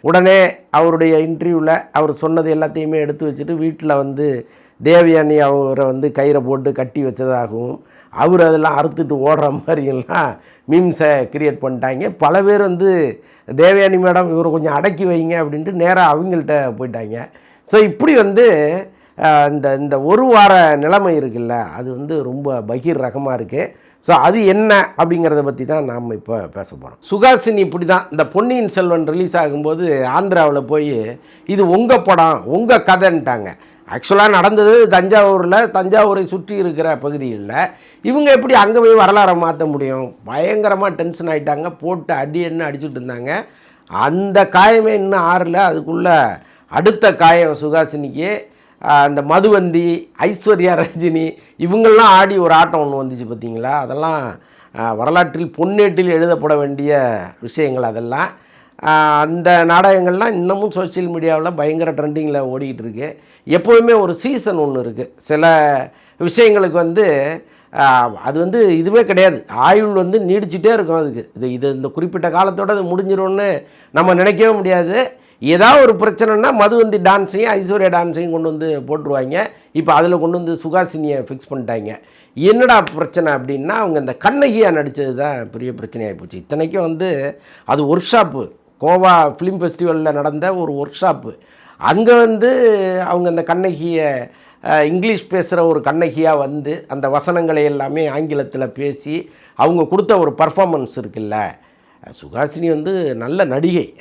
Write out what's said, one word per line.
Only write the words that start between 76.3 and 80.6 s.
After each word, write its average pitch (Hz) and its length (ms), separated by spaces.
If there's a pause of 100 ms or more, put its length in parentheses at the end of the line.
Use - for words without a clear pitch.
மதுவந்தி 214 380
டான்ஸையும் 196 580
ஐஸ்வர்யா 190 340
டான்ஸையும் 170 420
கொண்டு 160 260
வந்து 156 240
போட்டுருவாங்க. 147 640 (240)
இப்ப 156 220
அதுல 170 240
கொண்டு 170 260
வந்து 165 100
சுகாசினியை 156 680